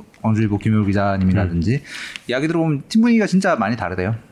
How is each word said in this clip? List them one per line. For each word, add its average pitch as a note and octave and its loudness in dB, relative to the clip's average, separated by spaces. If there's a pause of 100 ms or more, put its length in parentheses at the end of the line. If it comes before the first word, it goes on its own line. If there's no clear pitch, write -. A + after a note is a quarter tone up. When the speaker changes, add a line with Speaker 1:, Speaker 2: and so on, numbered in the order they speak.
(220)
Speaker 1:
광주일보 G#2+ 0
김효일 G#2+ 2
기자님이라든지 F#2+ 0
Speaker 2:
음. D3 -4 (500)
Speaker 1:
이야기 C3+ -2
들어보면 D#3+ -2
팀 A3 2
분위기가 A3+ 4
진짜 F#3 2
많이 A2 -2
다르대요. F#2 -4 (160)